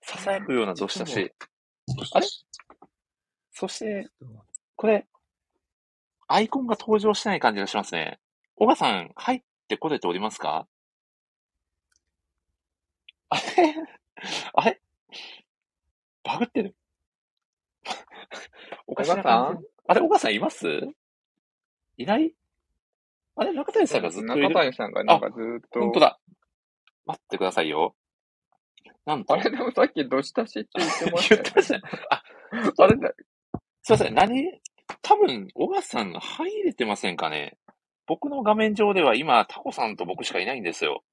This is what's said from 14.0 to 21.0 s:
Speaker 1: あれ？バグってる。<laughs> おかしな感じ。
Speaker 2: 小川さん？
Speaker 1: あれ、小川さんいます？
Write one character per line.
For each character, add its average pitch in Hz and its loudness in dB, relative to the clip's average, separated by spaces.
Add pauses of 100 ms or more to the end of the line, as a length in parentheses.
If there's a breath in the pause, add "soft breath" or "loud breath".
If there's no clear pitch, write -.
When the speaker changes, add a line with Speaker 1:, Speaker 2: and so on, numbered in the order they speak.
Speaker 1:
あ - 4
れ？ - 0 (1400 loud breath)
バ - -6
グ 240 2
っ - -20
て - -2
る。 190 -8 (1080)
<laughs> - -16
お - -8
か - -2
し 151 0
な 190 2
感 - -
じ。 170 0
Speaker 2:
小 - 4
川 120 6
さ - -6
ん？ - -10 (240)
Speaker 1:
あ 175 6
れ、 - 6
小 339 2
川 403 4
さ - 0
ん - 2
い - 0
ま - -2
す？ - -6 (1300)